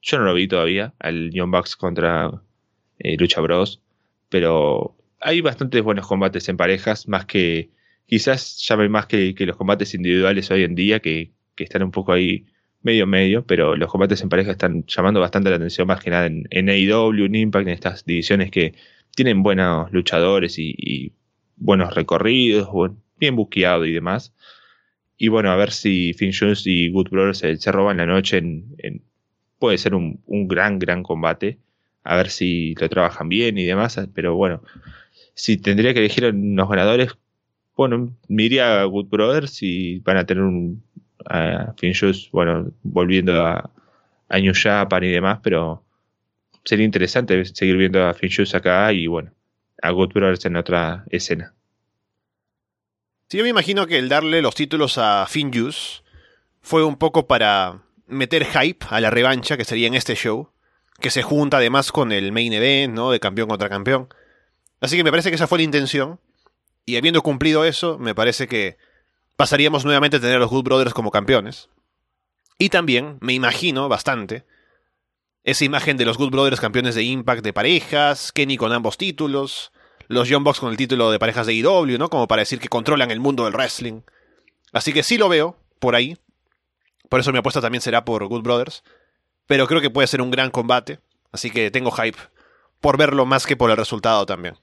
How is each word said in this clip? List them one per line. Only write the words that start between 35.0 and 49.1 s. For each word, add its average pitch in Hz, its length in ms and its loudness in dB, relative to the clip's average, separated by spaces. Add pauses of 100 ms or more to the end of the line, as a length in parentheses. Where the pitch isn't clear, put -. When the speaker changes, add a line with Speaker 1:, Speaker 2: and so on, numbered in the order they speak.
Speaker 1:
si - 200 0
tendría 104 380 2
que 120 60 2
elegir 110 260 2
unos 101 420 0
ganadores, 107 480 2 (640)
bueno, 123 360 0 (140)
me 107 160 2
iría 117 380 4
a - 20 4
Good 98 220 -2
Brothers 120 580 0
y 90 360 -4
van 95 180 0
a 90 80 2
tener 92 180 0
un, 90 400 -2 (420)
a 85 520 -2
Finn 90 200 -2
Jones, 95 360 0
bueno, 85 480 0
volviendo 92 600 2
a, 85 300 -2 (560)
a 98 120 0
New 95 140 4
Japan 98 520 2
y 92 60 0
demás, 95 300 0
pero 82 440 -2 (800)
sería 110 200 2
interesante 98 600 0
seguir 95 320 0
viendo 92 280 4
a 87 80 0
Finn 90 220 -4
Jones 101 180 0
acá 95 380 2
y, 85 160 -2
bueno, 82 240 -6 (500)